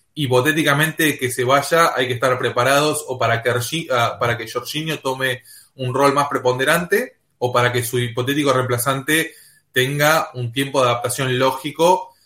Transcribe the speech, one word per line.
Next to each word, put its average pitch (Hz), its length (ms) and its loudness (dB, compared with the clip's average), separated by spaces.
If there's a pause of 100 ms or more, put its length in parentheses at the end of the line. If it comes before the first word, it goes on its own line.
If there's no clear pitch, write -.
(160)
hipotéticamente, 151 1040 2
que 127 120 -2
se 123 160 -2
vaya, 143 500 2
hay 127 120 0
que 127 80 -2
estar 127 220 0
preparados 131 720 0
o 123 100 -6
para 117 240 0
que 123 80 0
Argi-, 120 400 -4
ah, 117 300 0
para 117 180 0
que 113 120 -10
Jorginho 151 500 -6
tome 131 440 -4 (320)
un 123 180 -6
rol 139 200 4
más 139 140 2
preponderante 151 840 0 (260)
o 123 120 -2
para 120 200 2
que 120 120 0
su 123 160 -4
hipotético 127 540 -2
reemplazante 131 800 0 (400)
tenga 147 640 2
un 120 160 -6
tiempo 135 300 -2
de 123 80 4
adaptación 123 500 -2
lógico 147 720 2 (120)